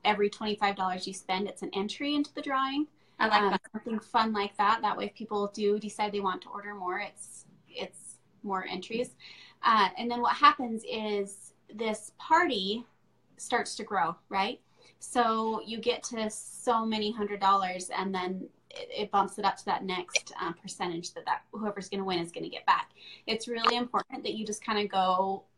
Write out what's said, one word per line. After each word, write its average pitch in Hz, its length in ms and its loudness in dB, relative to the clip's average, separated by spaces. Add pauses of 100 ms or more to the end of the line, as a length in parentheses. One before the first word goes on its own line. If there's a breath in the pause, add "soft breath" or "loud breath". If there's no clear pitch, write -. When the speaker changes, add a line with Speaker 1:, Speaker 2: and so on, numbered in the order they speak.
Speaker 1:
every 208 260 4
twenty-five 208 460 0
dollars 185 300 -2
you 190 60 -6
spend, 190 360 -4
it's - 140 -10
an - 100 -6
entry 220 420 -2
into 294 200 0
the 294 80 -8
drawing. 277 440 0 (320 soft breath)
Speaker 2:
I 220 100 4
like 208 140 6
Speaker 1:
Um, 196 100 6
Speaker 2:
that. 196 100 0 (100)
Speaker 1:
something 220 260 -6
fun 220 360 2
like 202 240 -2
that. 214 240 4
That 208 140 0
way, 208 100 -4
if 208 80 -10
people 208 400 -2
do 208 240 2
decide 208 340 -4
they 202 80 -2
want 185 220 -2
to - 80 -20
order 208 240 -8
more, 185 240 -4
it's, - 480 -12 (200)
it's - 520 -12 (240)
more 190 240 -2
entries. 226 480 -4 (480 loud breath)
Uh, 214 340 8
and 233 140 -2
then 240 100 0
what 233 160 4
happens 254 500 6
is 208 680 -4 (200)
this 214 440 -4
party 233 680 2 (540)
starts - 380 -2
to - 80 -8
grow, 175 320 0 (120)
right? 202 320 -2 (380 soft breath)
So 220 680 0
you 226 140 -6
get 240 260 0
to 220 240 -4
so - 560 0
many 214 260 0
hundred 208 300 -4
dollars, 190 560 2
and 190 180 -2
then 185 340 -4 (200)
it, - 260 -12
it 208 160 -4
bumps 190 280 2
it 202 80 0
up 185 100 2
to - 80 -18
that 190 180 0
next, 185 580 -2
uh, 165 120 -2
percentage 175 640 -6
that, 165 100 -12
that - 180 -2 (100)
whoever's 208 360 -6
gonna 196 160 -4
win 185 140 0
is 170 120 -4
gonna 165 200 -8
get - 160 -8
back. 175 240 2 (360 loud breath)
It's 220 220 -4
really 226 280 2
important 247 480 -2
that - 100 -4
you 214 100 -4
just 208 180 -6
kinda 208 240 0
go 190 580 2 (140)